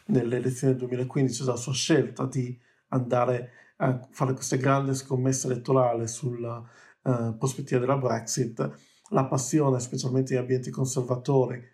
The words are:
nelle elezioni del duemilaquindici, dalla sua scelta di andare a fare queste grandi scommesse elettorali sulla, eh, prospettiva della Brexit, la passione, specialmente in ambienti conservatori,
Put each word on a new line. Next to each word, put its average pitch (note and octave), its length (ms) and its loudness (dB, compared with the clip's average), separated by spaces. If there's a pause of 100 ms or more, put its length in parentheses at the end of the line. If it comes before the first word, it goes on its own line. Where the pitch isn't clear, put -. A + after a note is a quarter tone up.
nelle A#2+ 300 2
elezioni B2+ 360 2
del B2+ 140 -2
duemilaquindici, B2+ 580 -2
dalla B2 140 0
sua - 160 -4
scelta C3+ 500 2
di B2+ 340 -4 (300)
andare B2 640 0 (280)
a C3 320 -2
fare C3 220 0
queste C3 240 -2
grandi C3+ 380 2
scommesse C3 540 0
elettorali A#2+ 600 2
sulla, A#2 560 -6 (380)
eh, A#2 360 0
prospettiva C3 420 0
della C3+ 180 2
Brexit, B2 760 -2 (360)
la C3 160 2
passione, C#3 540 2
specialmente C3 520 -2
in B2+ 60 2
ambienti B2+ 320 -2
conservatori, B2+ 920 0 (120)